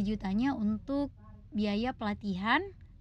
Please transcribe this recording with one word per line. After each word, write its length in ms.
jutanya 480
untuk 560
biaya 480
pelatihan 640